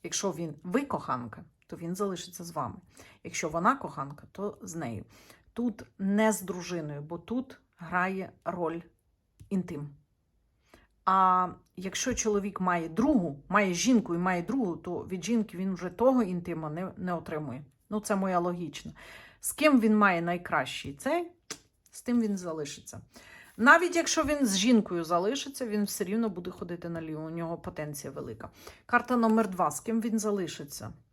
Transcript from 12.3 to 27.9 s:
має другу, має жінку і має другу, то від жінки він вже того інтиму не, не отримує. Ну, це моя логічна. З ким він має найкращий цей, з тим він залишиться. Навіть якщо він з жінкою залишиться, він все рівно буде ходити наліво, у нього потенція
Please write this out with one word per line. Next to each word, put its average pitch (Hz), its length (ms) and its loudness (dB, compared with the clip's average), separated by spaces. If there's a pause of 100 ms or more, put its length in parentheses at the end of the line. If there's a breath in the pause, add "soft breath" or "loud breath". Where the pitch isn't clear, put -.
має 175 280 2
другу, 180 600 2
має 190 260 4
жінку 196 400 4
і 170 40 0
має 180 240 2
другу, 202 340 -2
то 175 220 -6
від 180 260 -6
жінки 214 320 0
він 190 180 -2
вже 175 160 -6
того 247 320 4
інтиму 170 480 -4
не, 170 260 -6
не 180 180 -4
отримує. 156 500 -6 (260)
Ну, 208 100 -2
це 208 160 0
моя 190 220 0
логічна. 175 540 -4 (480 loud breath)
З - 120 -6
ким 285 280 6
він 214 160 6
має 190 260 6
найкращий 170 720 -2
цей, 339 360 -2 (600)
з - 120 -18
тим 240 180 2
він 208 160 0
залишиться. 160 640 -8 (560 loud breath)
Навіть 330 400 8
якщо 311 280 2
він 285 220 2
з 196 120 2
жінкою 196 460 4
залишиться, 226 640 0
він 208 180 0
все 196 200 -4
рівно 220 240 0
буде 180 220 -8
ходити 175 380 -10
наліво, 160 340 -8
у 160 80 -8
нього 165 280 -6
потенція 151 520 -10